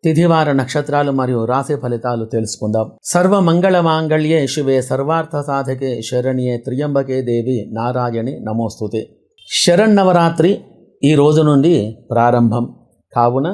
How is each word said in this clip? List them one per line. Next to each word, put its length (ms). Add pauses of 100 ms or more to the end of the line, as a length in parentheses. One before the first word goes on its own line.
తిథివార 480
నక్షత్రాలు 600
మరియు 340
రాశి 300
ఫలితాలు 500
తెలుసుకుందాం. 680 (120)
సర్వమంగళ 760
మాంగళ్యే 680
శివే 340
సర్వార్థ 680
సాధకే 540
శరణ్యే 560
త్ర్యంబకే 640
దేవి 360 (160)
నారాయణి 640
నమోస్తుతే. 640 (480)
శరన్నవరాత్రి 1040 (520)
ఈ 120
రోజు 260
నుండి 320 (380)
ప్రారంభం 560 (460)
కావున 400